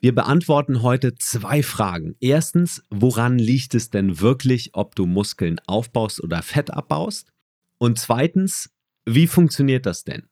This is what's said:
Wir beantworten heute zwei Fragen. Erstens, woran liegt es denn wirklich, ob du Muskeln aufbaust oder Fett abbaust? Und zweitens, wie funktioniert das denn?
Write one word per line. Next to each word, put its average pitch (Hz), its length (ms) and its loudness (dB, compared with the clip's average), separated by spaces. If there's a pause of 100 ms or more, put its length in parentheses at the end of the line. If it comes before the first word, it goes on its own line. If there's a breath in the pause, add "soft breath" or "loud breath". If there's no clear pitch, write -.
Wir 127 120 4
beantworten 139 680 2
heute 127 320 2
zwei 135 480 -2
Fragen. 87 580 -4
Erstens, 160 720 0
woran 120 480 2
liegt 120 380 0
es 113 140 -2
denn 98 280 0
wirklich, 127 540 2
ob - 240 -6
du 95 100 0
Muskeln 90 600 -2
aufbaust 110 540 -4
oder 85 220 -6
Fett - 300 -4
abbaust? 151 600 -8 (460)
Und 120 200 0
zweitens, 165 720 -2 (360)
wie 139 220 4
funktioniert 139 580 2
das 90 160 -6
denn? - 300 -12